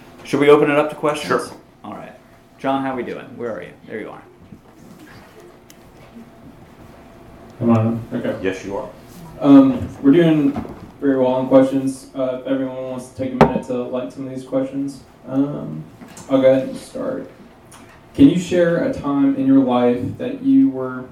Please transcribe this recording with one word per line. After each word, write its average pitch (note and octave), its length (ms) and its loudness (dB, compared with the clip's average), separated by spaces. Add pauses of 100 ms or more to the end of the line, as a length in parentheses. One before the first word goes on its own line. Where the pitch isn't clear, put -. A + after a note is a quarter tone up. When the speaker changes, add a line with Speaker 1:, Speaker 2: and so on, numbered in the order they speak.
(240)
Speaker 1:
should - 160 -2
we C#3+ 100 4
open D3 200 6
it C#3+ 80 2
up D3+ 120 0
to - 60 -12
questions? D3 320 -4
Speaker 2:
Sure. - 300 -4 (260)
Speaker 1:
All G#2 100 -14
right. F2+ 180 -16 (480)
John, C3+ 240 -2
how C3 120 -6
we A#2+ 80 -6
doing? F2 220 -10 (120)
Where A#2 140 -8
are G2+ 120 -10
you? - 80 -16 (160)
There A2+ 120 -10
you E2+ 100 -12
are. - 120 -18 (3500)
Speaker 3:
Am A#2 100 0
I A2+ 80 4
on? A2+ 220 -2 (120)
Okay. A#2+ 280 -4
Speaker 2:
Yes, F#2 240 -6
you G2 120 -8
are. - 120 -10 (500)
Speaker 3:
Um, C3+ 480 6 (140)
we're C#3 100 6
doing D#3 400 4 (480)
very C3+ 180 0
well B2+ 160 2
on C3 140 -2
questions. C3+ 680 2
Uh, B2+ 260 -4
if C3+ 60 -10
everyone C3+ 280 -4 (160)
wants B2 180 -10
to - 80 -20
take C3 160 -6
a - 20 -8 (100)
minute B2 220 -4
to C3 60 -6 (100)
light B2+ 280 -8
some C3 160 -12
of C3 60 -12
these C3 120 -12
questions, C#3 580 -6 (240)
um, C3+ 560 -6 (460)
I'll C3+ 120 2
go C3 100 6
ahead C3+ 180 2
and - 80 -10
start. - 520 -10 (840)
Can C#3+ 140 8
you F3 100 2
share E3+ 460 0
a C3+ 80 -2
time C#3 420 0
in C3+ 120 -2
your C3+ 160 6
life B2 540 0
that B2+ 260 -8
you C3+ 260 6
were B2+ 420 -8